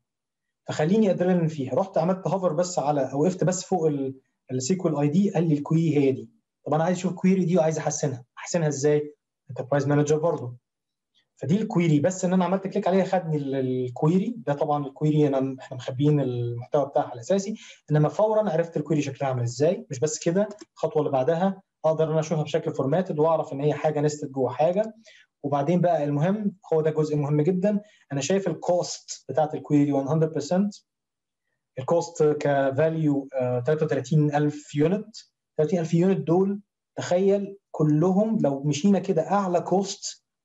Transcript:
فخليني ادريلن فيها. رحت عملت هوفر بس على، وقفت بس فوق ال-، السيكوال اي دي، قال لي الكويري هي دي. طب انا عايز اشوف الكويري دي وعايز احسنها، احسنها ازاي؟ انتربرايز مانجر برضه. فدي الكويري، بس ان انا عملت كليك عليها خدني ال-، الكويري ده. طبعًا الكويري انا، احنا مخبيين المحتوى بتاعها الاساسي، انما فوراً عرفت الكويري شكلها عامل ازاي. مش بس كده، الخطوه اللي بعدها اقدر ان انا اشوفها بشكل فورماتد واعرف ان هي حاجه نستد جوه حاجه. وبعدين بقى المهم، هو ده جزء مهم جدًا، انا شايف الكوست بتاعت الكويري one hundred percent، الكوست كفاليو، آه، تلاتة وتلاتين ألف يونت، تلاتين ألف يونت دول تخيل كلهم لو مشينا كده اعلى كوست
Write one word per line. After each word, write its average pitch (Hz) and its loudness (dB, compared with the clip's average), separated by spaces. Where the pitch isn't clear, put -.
فخليني 190 2
ادريلن 175 2
فيها. 127 -4
رحت 185 0
عملت 180 0
هوفر 175 0
بس 175 -2
على، 139 0
وقفت 160 0
بس 180 -2
فوق 170 0
ال-، 135 -2
السيكوال 151 -2
اي 147 2
دي، 190 2
قال 165 0
لي 151 4
الكويري 160 0
هي 135 4
دي. 113 -8
طب 139 -2
انا 156 0
عايز 180 0
اشوف 185 -4
الكويري 185 2
دي 165 2
وعايز 160 2
احسنها، 147 -4
احسنها 160 -2
ازاي؟ 147 0
انتربرايز 127 -2
مانجر 147 2
برضه. 151 -4
فدي 185 0
الكويري، 165 2
بس 180 -2
ان 180 0
انا 185 4
عملت 190 -2
كليك 202 -4
عليها 185 4
خدني 160 0
ال-، 135 -2
الكويري 135 0
ده. 185 0
طبعًا 147 0
الكويري 151 2
انا، 135 0
احنا - -14
مخبيين 143 0
المحتوى 120 -2
بتاعها - -2
الاساسي، 196 -2
انما 151 4
فوراً 214 2
عرفت 170 -2
الكويري 151 0
شكلها 139 -4
عامل 127 -2
ازاي. 147 0
مش 127 -10
بس 151 -4
كده، 190 0
الخطوه 156 -2
اللي 143 -2
بعدها 165 0
اقدر 156 2
ان 156 0
انا 156 0
اشوفها 156 -2
بشكل 160 -4
فورماتد 156 -2
واعرف 156 2
ان 139 -8
هي 147 2
حاجه 151 -2
نستد 147 -2
جوه 131 -2
حاجه. 180 0
وبعدين 143 0
بقى 165 2
المهم، 180 0
هو 160 2
ده 156 2
جزء 151 0
مهم 147 2
جدًا، 190 2
انا 139 -2
شايف 190 0
الكوست - -4
بتاعت 151 0
الكويري 143 2
one - -8
hundred 160 2
percent، 180 -2
الكوست 160 0
كفاليو، 147 2
آه، 123 -2
تلاتة 156 0
وتلاتين 147 0
ألف 147 -2
يونت، 170 0
تلاتين 156 2
ألف 160 -2
يونت 170 2
دول 196 2
تخيل 196 0
كلهم 180 2
لو 139 0
مشينا 180 2
كده 170 -2
اعلى 185 0
كوست - -4